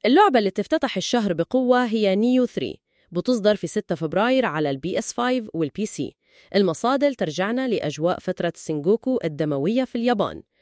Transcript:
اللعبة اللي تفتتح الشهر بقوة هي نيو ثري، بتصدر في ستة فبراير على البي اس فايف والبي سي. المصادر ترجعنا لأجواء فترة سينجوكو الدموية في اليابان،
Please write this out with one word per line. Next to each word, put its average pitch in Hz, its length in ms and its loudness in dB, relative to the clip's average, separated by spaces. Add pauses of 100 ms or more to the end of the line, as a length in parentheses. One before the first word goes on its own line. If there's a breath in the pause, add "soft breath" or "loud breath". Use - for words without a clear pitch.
اللعبة 285 340 6
اللي 202 120 0
تفتتح - 460 -2
الشهر 202 360 0
بقوة 247 520 2
هي 208 300 2
نيو 247 300 4
ثري، 123 340 -6 (320)
بتصدر 208 440 2
في 175 120 -6
ستة 196 280 -4
فبراير 208 500 0
على 151 240 -2
البي 139 300 -4
اس - 140 -6
فايف 247 400 -2
والبي 165 320 -4
سي. - 300 -6 (400 soft breath)
المصادر 240 580 2
ترجعنا 202 540 -4
لأجواء 165 520 -2
فترة 175 360 -4
سينجوكو 196 680 0
الدموية 156 600 0
في - 120 -6
اليابان، 208 460 0 (200)